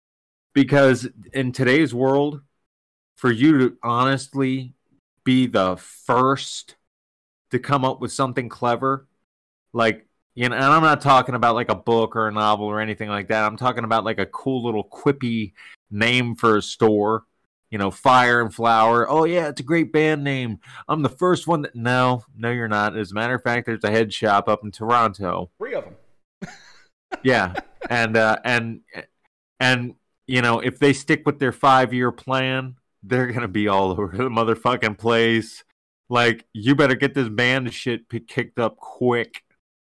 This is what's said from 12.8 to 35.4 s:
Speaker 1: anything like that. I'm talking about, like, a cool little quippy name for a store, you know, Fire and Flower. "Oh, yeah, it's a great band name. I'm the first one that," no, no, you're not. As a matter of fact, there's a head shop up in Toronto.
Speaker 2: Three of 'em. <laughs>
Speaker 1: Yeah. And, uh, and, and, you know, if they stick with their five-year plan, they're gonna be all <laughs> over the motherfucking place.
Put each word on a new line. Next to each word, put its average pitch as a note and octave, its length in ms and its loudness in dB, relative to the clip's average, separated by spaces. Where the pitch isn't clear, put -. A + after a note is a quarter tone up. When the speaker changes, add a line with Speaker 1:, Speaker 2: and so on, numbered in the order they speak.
Speaker 1:
anything G#2+ 280 -8
like G2+ 220 -6
that. A2 140 2
I'm G#2+ 120 -2
talking A#2+ 260 -2
about, A2+ 220 -2
like, G#2+ 160 -4
a F#2+ 60 -4
cool C3 380 -6
little G#2+ 200 -4
quippy A#2+ 680 -4
name A#2 460 0
for A2 220 4
a F#2+ 40 0
store, G#2+ 600 0
you A2 60 -6
know, G2 140 -2
Fire B2 500 4
and A2+ 140 -4
Flower. A#2 560 2
"Oh, D#3 140 2
yeah, E3+ 240 0
it's D3 120 -8
a C3 40 -10
great D#3 280 0
band D#3 320 0
name. B2+ 360 -6
I'm D#3 140 -2
the C3 80 2
first F3+ 360 -2
one D#3+ 160 0
that," - 120 -12
no, B2+ 500 0
no, A#2 160 -6
you're A#2+ 180 -4
not. G#2 280 -2
As G2+ 140 -6
a G2 40 -12
matter A#2 200 -2
of B2 80 -6
fact, A#2+ 240 -2
there's A2+ 180 -4
a G#2 60 -2
head A2 240 0
shop G2+ 340 0
up G#2+ 160 -2
in G#2 60 -12
Toronto. G2+ 880 -2
Speaker 2:
Three A3 160 -10
of E3 100 -6
'em. - 120 -20
<laughs> - 800 -18
Speaker 1:
Yeah. G#2+ 320 2
And, A#2 260 0
uh, A2 260 2
and, A#2 380 -4
and, B2 360 0
you B2+ 140 0
know, A#2 200 2
if B2 180 -4
they C#3+ 160 6
stick D#3 320 -2
with C#3 140 -2
their B2+ 120 0
five-year B2+ 600 2
plan, C3 640 -4
they're B2 300 0
gonna A#2+ 160 -6
be G#2 200 -2
all G2 220 2
<laughs> F#2 100 -4
over F#2 160 -6
the B2 140 -4
motherfucking A2+ 640 -2
place. A2+ 680 0